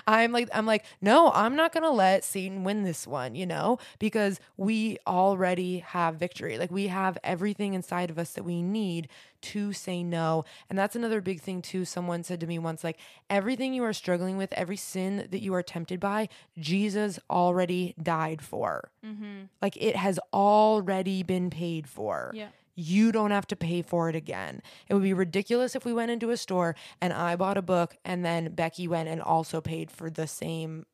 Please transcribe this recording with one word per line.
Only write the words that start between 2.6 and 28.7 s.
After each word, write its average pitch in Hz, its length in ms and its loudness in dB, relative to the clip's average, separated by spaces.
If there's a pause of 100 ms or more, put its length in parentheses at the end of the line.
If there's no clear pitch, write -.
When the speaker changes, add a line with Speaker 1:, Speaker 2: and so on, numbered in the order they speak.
Speaker 1:
win 202 200 0
this 170 220 -4
one," 123 280 -6
you 175 100 -6
know, 170 340 2 (200)
because 208 400 0 (180)
we 214 400 0 (100)
already 180 760 2
have 170 360 -2
victory. 165 420 -6
Like, 175 120 -2
we 196 160 -2
have 190 380 0
everything 196 500 -2
inside 180 340 -4
of 160 100 -8
us 170 160 -6
that 202 100 -8
we 175 180 -4
need 180 460 -2 (340)
to 202 300 -4
say 180 300 -6
no. 165 420 0 (240)
And 190 100 -4
that's 202 160 2
another 226 280 0
big 180 180 -4
thing 185 220 -6
too. 185 240 -4
Someone 175 360 -4
said 175 180 -6
to 165 60 -6
me 170 120 -2
once, 165 260 -4
like, 165 140 -6 (320)
"Everything 240 420 0
you 254 120 -2
are 220 100 0
struggling 185 420 0
with, 196 160 -4
every 180 240 -4
sin 190 540 -4
that 190 100 -4
you 196 140 -2
are 180 80 2
tempted 175 360 -6
by, 202 300 -2 (300)
Jesus 196 600 0 (120)
already 180 720 2
died 160 400 -2
for." - 480 -4 (120)
Speaker 2:
Mm-hmm. 208 420 -12 (180)
Speaker 1:
Like, 196 160 -2
it - 180 2
has 190 240 0 (140)
already 196 880 4
been 180 260 0
paid 160 400 -6
for. 82 460 -4
Speaker 2:
Yeah. 214 140 -12 (280)
Speaker 1:
You 190 360 4
don't 214 180 4
have 202 180 2
to 196 80 -2
pay 170 260 -2
for 165 260 0
it 160 80 -2
again. 92 460 -8 (260)
It 202 60 2
would 196 80 6
be 190 100 4
ridiculous 202 640 2
if 254 80 -6
we 240 80 -2
went 233 180 0
into 233 200 0
a 240 60 0
store 175 400 0 (260)
and 175 100 0
I 175 240 0
bought 190 220 2
a 196 40 -2
book 175 340 2 (100)
and 180 180 -2
then 165 300 0
Becky 165 340 -2